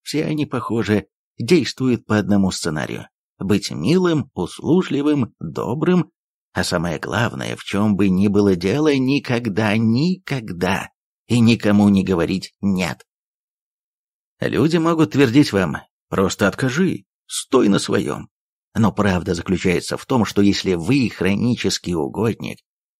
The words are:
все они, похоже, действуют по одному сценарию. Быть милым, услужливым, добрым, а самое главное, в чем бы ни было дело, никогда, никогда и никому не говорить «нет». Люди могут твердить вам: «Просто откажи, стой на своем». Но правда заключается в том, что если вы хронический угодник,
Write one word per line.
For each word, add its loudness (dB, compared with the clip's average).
все -4
они, -4
похоже, -2
действуют 0
по 2
одному 2
сценарию. -6
Быть -2
милым, 0
услужливым, -2
добрым, -2
а -2
самое -2
главное, -4
в -20
чем 0
бы 2
ни 2
было 4
дело, 0
никогда, 0
никогда -2
и 2
никому 4
не 4
говорить -2
«нет». -4
Люди 2
могут 2
твердить 4
вам: 0
«Просто 0
откажи, -2
стой 0
на 4
своем». -4
Но 2
правда 0
заключается -2
в -18
том, 2
что 0
если 0
вы 0
хронический -2
угодник, -4